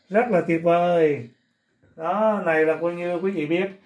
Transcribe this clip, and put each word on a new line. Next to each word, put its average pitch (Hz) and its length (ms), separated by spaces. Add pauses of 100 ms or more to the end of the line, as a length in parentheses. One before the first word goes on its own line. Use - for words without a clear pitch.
Rất 233 200
là 175 180
tuyệt 165 160
vời. 170 640 (680)
Đó, 202 500
này 160 200
là 156 160
coi 175 140
như 175 200
quý 190 160
vị 160 140
biết. 180 260 (140)